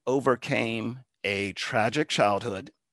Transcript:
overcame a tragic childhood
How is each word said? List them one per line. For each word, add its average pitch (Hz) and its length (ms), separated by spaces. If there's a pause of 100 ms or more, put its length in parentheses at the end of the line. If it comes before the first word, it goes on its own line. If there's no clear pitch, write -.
overcame 120 920 (240)
a 98 300
tragic 117 560
childhood 101 640 (200)